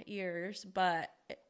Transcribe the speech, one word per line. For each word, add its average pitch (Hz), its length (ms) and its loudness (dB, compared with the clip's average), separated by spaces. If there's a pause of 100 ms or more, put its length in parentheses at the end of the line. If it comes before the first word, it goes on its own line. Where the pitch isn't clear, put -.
years, 190 580 -4
but 180 460 2 (400)